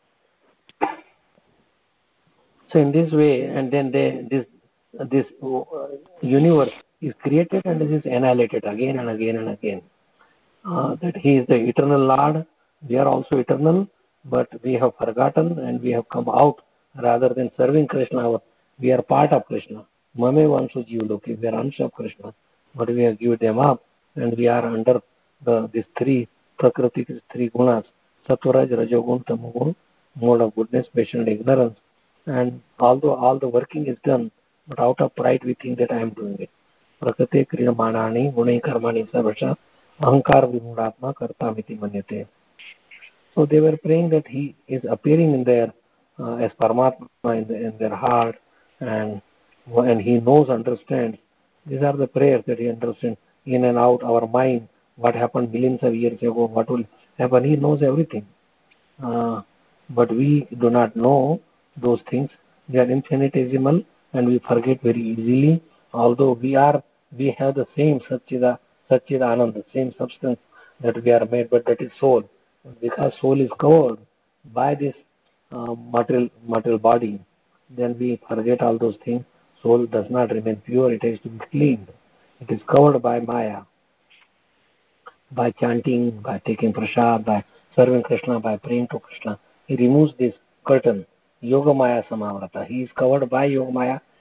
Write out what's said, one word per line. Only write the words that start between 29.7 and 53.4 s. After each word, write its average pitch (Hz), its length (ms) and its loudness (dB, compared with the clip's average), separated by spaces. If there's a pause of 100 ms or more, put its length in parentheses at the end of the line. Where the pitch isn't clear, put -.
mode 120 240 4
of 110 140 0
goodness, 120 400 -2
passion, 117 320 -2
ignorance. 117 500 0 (500)
And 123 340 -4 (180)
although 131 360 4
all 127 240 2
the 135 100 -4
working 131 380 -2
is 123 180 -6
done, 123 260 0 (380)
but 139 100 -14
out 123 220 2
of 135 160 0
pride 127 280 0
we 123 100 -4
think 123 240 -10
that 120 120 0
I 120 100 -4
am 113 100 -6
doing 196 280 -10
it. - 120 -14 (520)
प्रकृते 127 480 0
क्रियमाणानि 113 840 -2
गुणैः 120 300 2
कर्माणि 117 380 -2 (100)
सर्वशः 120 420 -2 (460)
अहंकार 135 460 4
विमूढ़ात्मा 117 640 -6
कर्तामिति 117 720 -8
मन्यते। 101 420 -8 (1080)
So 151 120 2
they 151 140 4
were 156 160 4
praying 165 340 0
that 156 160 0
he 139 280 -8 (140)
is 131 200 -6
appearing 156 440 2
in 127 120 0
their, 120 280 2 (460)
uh, 120 180 -8
as 117 240 -2
Paramatma 127 480 0 (160)
in 113 240 -2
the, 113 60 -6
in 110 240 -8
their 107 160 -4
heart, 117 420 0 (440)
and, 107 420 -6 (440)
and 120 340 2
he 117 200 2
knows, 135 300 4
understands. 117 640 -4 (500)
These 135 160 -6
are 143 140 0
the 139 100 -2
prayers 131 400 2
that 120 120 -4
he 117 100 -4
understands 117 500 -6 (280)